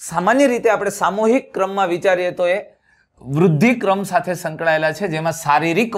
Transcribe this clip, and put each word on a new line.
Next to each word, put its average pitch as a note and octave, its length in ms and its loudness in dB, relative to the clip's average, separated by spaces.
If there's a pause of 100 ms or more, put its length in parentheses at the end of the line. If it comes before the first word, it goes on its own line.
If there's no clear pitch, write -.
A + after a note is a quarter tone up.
સામાન્ય A3 460 2
રીતે A#3 240 0
આપણે G3 200 0
સામૂહિક G#3+ 600 0
ક્રમમાં F#3+ 360 -2
વિચારીએ F3+ 420 0
તો F3+ 160 -2
એ F#3 100 2 (640)
વૃદ્ધિ D#3 540 2
ક્રમ G3 280 -2
સાથે F3+ 320 -2
સંકળાયેલા D#3+ 580 -2
છે, G3 140 -8
જેમાં D#3+ 360 -4
શારીરિક E3 540 0